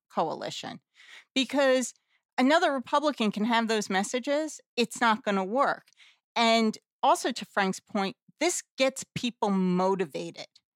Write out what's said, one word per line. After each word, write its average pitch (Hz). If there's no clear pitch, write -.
coalition. 131
Because 262
another 302
Republican 269
can 214
have 233
those 214
messages. 262
It's -
not -
gonna 196
work. 233
And 226
also 294
to -
Frank's 190
point, -
this 339
gets 262
people 226
motivated. 185